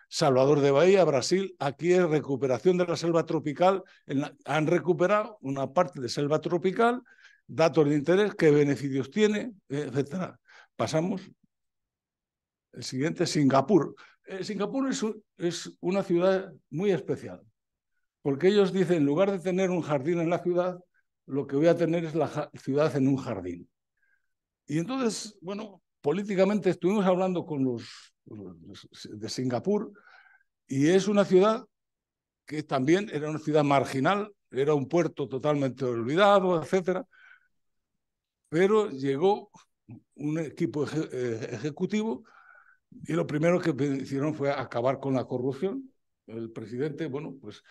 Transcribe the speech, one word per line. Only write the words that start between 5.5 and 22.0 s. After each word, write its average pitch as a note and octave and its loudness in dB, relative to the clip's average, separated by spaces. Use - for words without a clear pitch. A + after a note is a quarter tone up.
parte F3 0
de B2 -6
selva D3 0
tropical, F#3+ 0
datos D3 2
de D3+ 2
interés, F3+ 2
qué D#3+ 6
beneficios C#3 2
tiene, G#3+ 0
etcétera. C#3+ -6
Pasamos. D#3+ -2
El B2 -14
siguiente, D3 -4
Singapur. C#3 2
Eh, F#3+ -10
Singapur G#3 -4
es B3 -4
un, G#3+ -4
es F3 -6
una F#3 -2
ciudad F#3 0
muy F#3+ -2
especial, A#2 -6
porque C#3+ 0
ellos G3+ 4
dicen, F3 2
en D3 4
lugar E3 4
de G3 -2
tener F#3 0
un F3+ 0
jardín D3 -2
en E3 0
la F3 0
ciudad, F3 -2
lo C3+ -4
que C#3 -4
voy D#3 4
a E3+ 6
tener E3 -2